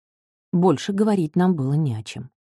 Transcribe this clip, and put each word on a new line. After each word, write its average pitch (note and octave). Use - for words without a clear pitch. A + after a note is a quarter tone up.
Больше F3
говорить G3
нам F3+
было C3+
не D3
о G#2+
чем. -